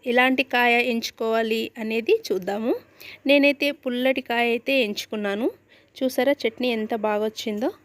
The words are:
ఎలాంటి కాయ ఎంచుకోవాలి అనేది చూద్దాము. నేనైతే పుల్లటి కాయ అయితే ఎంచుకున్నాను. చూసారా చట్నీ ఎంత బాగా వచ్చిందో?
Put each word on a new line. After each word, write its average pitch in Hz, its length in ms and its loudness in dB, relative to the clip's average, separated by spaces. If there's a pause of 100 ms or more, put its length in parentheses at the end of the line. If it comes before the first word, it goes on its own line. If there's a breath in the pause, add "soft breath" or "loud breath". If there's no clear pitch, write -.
ఎలాంటి 254 380 4
కాయ 240 380 4
ఎంచుకోవాలి 226 960 -2
అనేది 226 440 0 (100)
చూద్దాము. 202 440 -2 (500 loud breath)
నేనైతే 285 460 4
పుల్లటి 254 500 -2
కాయ 240 260 -2
అయితే 247 360 0
ఎంచుకున్నాను. 208 680 -4 (520 soft breath)
చూసారా 262 320 0 (120)
చట్నీ 247 240 -2
ఎంత 220 240 -2
బాగా 214 300 -2
వచ్చిందో? 220 460 -4 (140)